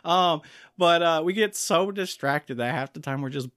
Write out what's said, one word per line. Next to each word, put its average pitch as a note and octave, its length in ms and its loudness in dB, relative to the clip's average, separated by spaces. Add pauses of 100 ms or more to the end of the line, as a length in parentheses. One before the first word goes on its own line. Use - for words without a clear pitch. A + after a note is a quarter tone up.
Um, E3+ 380 2 (360)
but, E3+ 240 4
uh, E3 220 2
we F3+ 80 0
get G#3 240 0
so F#3+ 340 0
distracted D3 680 -4
that A#2+ 140 -2
half C3 200 -6
the D#3 80 -14
time C#3 220 -4
we're C3+ 80 -6
just C3 260 -6